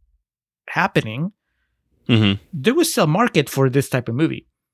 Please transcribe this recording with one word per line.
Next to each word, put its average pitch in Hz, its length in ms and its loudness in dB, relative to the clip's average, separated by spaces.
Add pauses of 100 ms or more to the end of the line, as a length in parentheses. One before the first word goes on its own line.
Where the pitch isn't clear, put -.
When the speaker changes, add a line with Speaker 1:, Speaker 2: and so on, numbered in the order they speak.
(680)
Speaker 1:
happening, 156 640 -2 (760)
Speaker 2:
Mm-hmm. 107 320 2 (140)
Speaker 1:
there 190 200 0
was 339 160 2
still 208 140 0
a - 20 0
market 175 440 0
for 135 180 2
this 135 220 0
type 127 180 -4
of 117 60 -4
movie. 139 320 -2 (280)